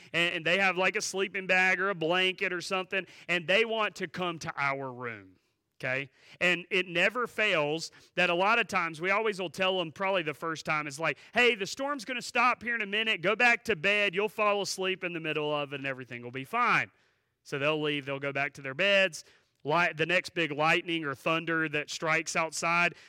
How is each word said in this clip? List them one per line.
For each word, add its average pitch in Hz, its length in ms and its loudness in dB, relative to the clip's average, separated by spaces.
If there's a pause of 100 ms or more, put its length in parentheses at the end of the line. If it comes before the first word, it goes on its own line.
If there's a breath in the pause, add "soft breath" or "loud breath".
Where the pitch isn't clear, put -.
(120 loud breath)
and, 170 240 2
and 165 80 -6
they 170 140 2
have, 190 180 4
like, 185 180 2
a 208 80 -2
sleeping 190 460 -4
bag 185 320 4
or 196 100 0
a 202 60 -2
blanket 180 560 0
or 180 80 -4
something, 185 440 -4 (240 loud breath)
and 175 200 0
they 208 160 6
want 220 320 -2
to 185 100 -6
come 170 320 -4
to 165 180 -8
our 139 360 -2
room." 113 380 -10 (500)
Okay? 135 280 -2 (320 loud breath)
And 175 300 2
it 185 160 0
never 202 400 2
fails 165 640 0 (240 loud breath)
that 175 160 2
a 175 40 2
lot 202 240 4
of 214 100 0
times, 165 340 -2
we 185 80 0
always 208 300 0
will 175 100 -4
tell 190 260 0
them 170 140 -2
probably 190 320 0
the 151 100 -4
first 160 320 -6
time, 151 220 -2
is 139 120 -10
like, 156 200 0 (160 loud breath)
"Hey, 240 220 6
the 190 100 -4
storm's 277 400 -6
gonna 247 160 -6
stop 240 400 2
here 233 140 -4
in 226 40 -4
a 208 60 -4
minute. 214 340 -2
Go 190 160 2
back 233 280 4
to 208 120 0
bed. 202 380 0
You'll 202 140 0
fall 208 340 0
asleep 190 420 -4
in 175 80 -4
the 165 80 -6
middle 151 320 -2
of 143 200 -2
it 143 40 -6
and 139 100 -6
everything 127 360 -8
will 120 80 -10
be 131 140 -8
fine." 196 460 2 (520)
So - 160 -6
they'll 151 240 0
leave. 147 240 -2
They'll 139 140 -6
go 139 120 -4
back 139 220 -2
to 147 80 -18
their 135 100 -8
beds. 190 520 2 (400 soft breath)
Light, 160 320 2
the 156 100 0
next 180 240 0
big 160 220 -2
lightning 165 520 0
or 143 100 -4
thunder 165 540 0
that 147 220 -4
strikes 160 440 0
outside, 170 600 0 (140 loud breath)